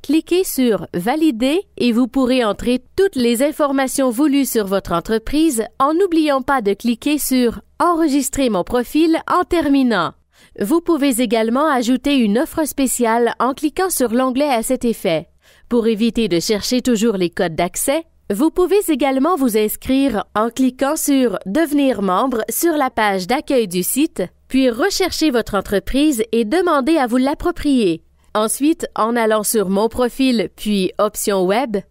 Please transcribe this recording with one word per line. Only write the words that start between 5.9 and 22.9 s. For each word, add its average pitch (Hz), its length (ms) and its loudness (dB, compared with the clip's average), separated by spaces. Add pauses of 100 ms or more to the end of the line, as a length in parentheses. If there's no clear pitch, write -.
n'oubliant 320 480 2
pas 254 220 -2
de 196 100 0
cliquer 247 460 -2
sur 247 420 0 (180)
Enregistrer 294 680 0
mon 180 140 0
profil 302 560 0 (120)
en 359 120 2
terminant. 269 680 0 (480)
Vous 277 200 0
pouvez 285 400 0
également 233 460 0
ajouter 262 480 0
une 220 240 2
offre 320 260 -2
spéciale 240 760 0
en 247 140 0
cliquant 349 360 -2
sur 240 240 -2
l'onglet 262 360 0
à 233 140 0
cet 254 200 -2
effet. 180 460 -2 (400)
Pour 233 180 2
éviter 226 400 0
de 170 120 0
chercher 214 420 -2
toujours 226 340 0
les 180 140 -2
codes 170 260 -4
d'accès, 269 480 -2 (260)
vous 220 200 0
pouvez 359 300 2 (100)
également 277 460 2
vous 254 220 0
inscrire 226 680 0 (100)
en 220 140 0
cliquant 262 460 0
sur 262 500 0
Devenir 269 560 0
membre 214 480 0
sur 330 260 0
la 269 140 0
page 196 380 -2